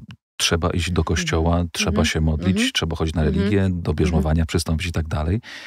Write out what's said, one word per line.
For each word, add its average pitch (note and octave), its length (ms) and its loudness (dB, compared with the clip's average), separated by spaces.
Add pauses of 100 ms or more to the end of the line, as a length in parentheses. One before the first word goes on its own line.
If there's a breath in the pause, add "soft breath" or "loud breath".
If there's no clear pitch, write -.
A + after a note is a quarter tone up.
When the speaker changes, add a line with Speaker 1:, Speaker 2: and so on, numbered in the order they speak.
(360)
Speaker 1:
trzeba E2 340 0
iść F2 200 -2
do F2 140 2
kościoła, E2 460 0
Speaker 2:
Mhm. E2+ 220 2
Speaker 1:
trzeba - 180 -2
Speaker 2:
Mhm. F2+ 160 2
Speaker 1:
się D#2 140 0
modlić, D#2+ 360 2
Speaker 2:
Mhm. B3 160 2
Speaker 1:
trzeba E2+ 240 -2
chodzić - 180 -2
na - 80 2
Speaker 2:
Mhm. D3 160 2
Speaker 1:
religię, G2+ 220 2
do G2 60 2 (100)
Speaker 2:
Mhm. E2+ 200 -2
Speaker 1:
bierzmowania D#2+ 500 2
przystąpić E2+ 420 -2
i E2 40 -4
tak D#2+ 160 -2
dalej. D#2+ 320 -2 (260 loud breath)